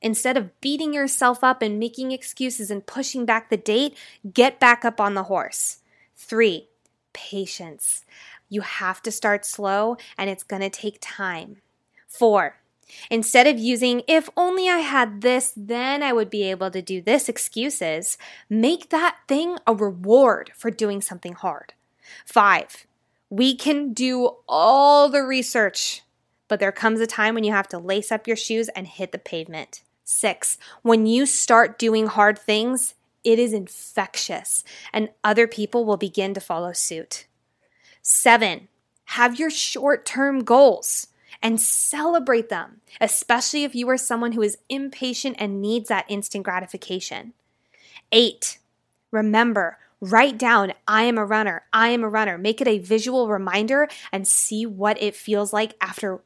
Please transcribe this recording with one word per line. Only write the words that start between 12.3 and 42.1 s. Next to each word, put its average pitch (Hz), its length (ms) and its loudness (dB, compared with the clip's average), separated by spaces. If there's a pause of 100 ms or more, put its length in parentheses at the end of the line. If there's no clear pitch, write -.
instead 240 360 4
of 285 120 4
using, 240 480 0
"If 320 300 2
only 370 320 0
I 349 100 2
had 254 440 0
this, 254 340 2
then 247 460 -4
I 269 100 0
would 226 180 0
be 208 140 -2
able 190 260 -4
to 185 120 -6
do 185 180 -8
this," 226 280 2
excuses, - 880 -6 (300)
make 240 420 0
that 330 280 0 (100)
thing 311 380 -2
a 226 80 4
reward 202 800 4
for 233 160 -6
doing 202 300 -4
something 180 320 -10
hard. - 420 -10 (520)
Five, - 600 2 (440)
we 254 260 2
can 285 360 -2
do 247 440 0 (120)
all 277 600 6
the 277 140 2
research, 247 800 -2 (460)
but 208 120 -2
there 196 120 0
comes 220 280 0
a 226 60 0
time 220 280 -2
when 220 100 -2
you 208 80 0
have 196 160 -2
to 180 100 -12
lace 196 340 -4
up 220 140 -4
your 226 100 -2
shoes 220 340 -4
and 185 160 -12
hit 185 260 -12
the 185 60 -10
pavement. 160 600 -12 (240)
Six, - 540 -4 (240)
when 226 240 4
you 240 180 2
start 226 540 2
doing 220 300 0
hard 208 300 4
things, 233 560 -2 (300)
it 226 140 4
is 233 160 0
infectious, - 1120 -6 (280)
and 214 160 -2 (160)
other 214 220 4
people 226 400 -4
will 208 100 2
begin 196 380 -4
to 190 60 -8
follow 175 320 -6
suit. - 520 -8 (760)
Seven, 226 680 4 (360)
have 240 340 0
your 294 100 -2
short-term 269 960 -2
goals 240 640 4 (340)
and 226 200 0
celebrate 269 880 0